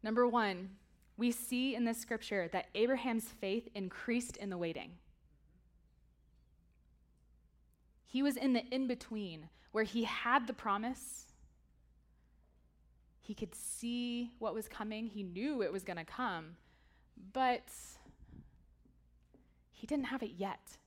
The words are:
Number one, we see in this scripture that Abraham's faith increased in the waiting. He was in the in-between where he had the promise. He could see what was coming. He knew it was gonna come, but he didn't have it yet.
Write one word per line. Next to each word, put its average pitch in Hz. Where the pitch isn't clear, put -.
Number 226
one, 196
we 240
see 254
in 240
this 226
scripture 208
that 185
Abraham's 240
faith 208
increased 226
in 196
the 190
waiting. 165
He 262
was 277
in 262
the 233
in-between 214
where 220
he 220
had 240
the 240
promise. 220
He -
could -
see 240
what 214
was 214
coming. 220
He 208
knew 214
it 175
was 185
gonna 175
come, 175
but 254
he -
didn't 285
have 247
it 214
yet. -